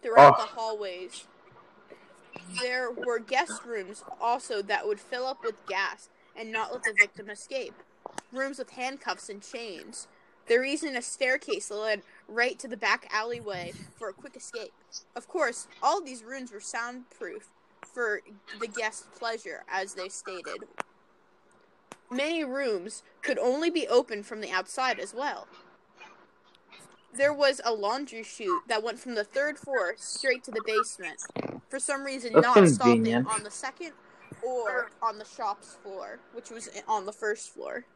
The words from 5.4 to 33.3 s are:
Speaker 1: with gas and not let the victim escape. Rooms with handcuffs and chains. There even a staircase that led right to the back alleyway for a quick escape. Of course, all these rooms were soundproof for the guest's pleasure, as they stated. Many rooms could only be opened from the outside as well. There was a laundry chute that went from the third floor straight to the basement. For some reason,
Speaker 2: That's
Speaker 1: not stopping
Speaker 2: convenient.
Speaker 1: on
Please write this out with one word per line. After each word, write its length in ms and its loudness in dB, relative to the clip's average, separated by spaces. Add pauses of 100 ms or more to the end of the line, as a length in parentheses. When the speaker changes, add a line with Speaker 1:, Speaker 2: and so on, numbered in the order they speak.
Speaker 1:
with 240 -6
gas 420 -4 (260)
and 160 -10
not 220 -2
let 120 -8
the 140 0
victim 300 0
escape. 460 -8 (580)
Rooms 240 -4
with 140 -10
handcuffs 580 -8
and 140 -12
chains. 640 -12 (400)
There 160 6
even 320 -2
a 80 -4
staircase 640 -2
that 80 -8
led 260 0 (260)
right 300 0
to 100 -12
the 100 -8
back 360 0
alleyway 600 -4 (220)
for 140 -8
a 40 -12
quick 220 -18
escape. 380 -12 (420)
Of 120 -12
course, 400 0 (160)
all 180 4
these 220 -12
rooms 280 -10
were 80 -12
soundproof 880 -10 (440)
for 280 -2 (380)
the 80 -6
guest's 380 -6 (140)
pleasure, 520 -8
as 220 -4
they 160 -10
stated. 540 -10 (1500)
Many 320 0
rooms 580 -4 (220)
could 160 0
only 320 2
be 160 0
opened 400 2
from 120 -10
the 120 -8
outside 480 -2
as 120 -8
well. 360 -6 (1600)
There 220 4
was 320 2
a 80 2
laundry 480 -4
chute 460 -2
that 160 0
went 160 -6
from 160 -8
the 80 0
third 340 -2
floor 400 -2
straight 460 -2
to 80 -12
the 160 -4
basement. 520 -2 (480)
For 120 -6
some 240 -2
reason, 300 -6
Speaker 2:
That's 120 10
Speaker 1:
not 220 10
stopping 300 8
Speaker 2:
convenient. 300 2
Speaker 1:
on 160 -2